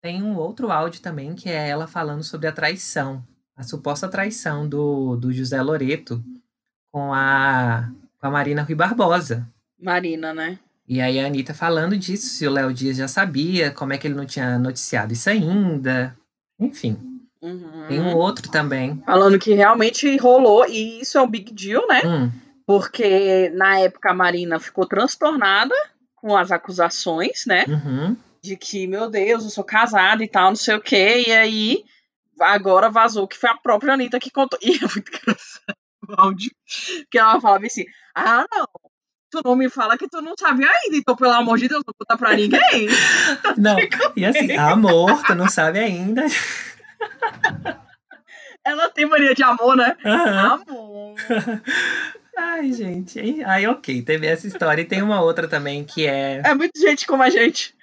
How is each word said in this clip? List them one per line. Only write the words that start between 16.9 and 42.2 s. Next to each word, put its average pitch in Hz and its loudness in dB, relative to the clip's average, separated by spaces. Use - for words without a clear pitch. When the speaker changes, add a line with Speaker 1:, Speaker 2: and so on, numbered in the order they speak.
Speaker 2:
Uhum. 170 -14
Speaker 1:
Tem 165 -4
um 175 0
outro 185 0
também. 139 -2
Speaker 2:
Falando 196 6
que 214 2
realmente 226 4
rolou, 247 8
e 226 -8
isso 269 -2
é 269 6
um 254 4
big 220 -8
deal, 208 -2
né? 247 4
Speaker 1:
Hum. 139 0
Speaker 2:
Porque 190 2
na 190 4
época 190 2
a - 2
Marina 175 0
ficou - -2
transtornada 247 0
com 208 -2
as 185 2
acusações, 175 -4
né? 190 2
Speaker 1:
Uhum. 147 -2
Speaker 2:
De 190 -10
que, 190 -8
"Meu 214 -4
Deus, 220 0
eu 214 -10
sou 196 -8
casada 220 2
e 214 -6
tal, 190 4
não 208 0
sei 214 0
o 214 -6
quê." 233 2
E 226 2
aí, 220 2
agora 190 4
vazou 220 2
que - -16
foi 240 0
a 233 2
própria 247 0
Anitta 247 -2
que 262 -10
contou. 269 -2
<laughs> - -12
E 330 4
é - -4
muito - -6
engraçado - -8
o 208 -14
áudio, 190 0
que 240 -2
ela 220 4
falava 202 2
assim, 233 -8
"Ah, 240 2
não, 381 -2
tu 320 -6
não 247 4
me 262 2
fala 240 0
que 381 -8
tu 330 -10
não 320 -12
sabe 277 0
ainda, 381 2
então, 254 0
pelo 247 4
amor 233 2
de 247 0
Deus, 285 -2
não 214 -2
conta 233 -2
pra 226 2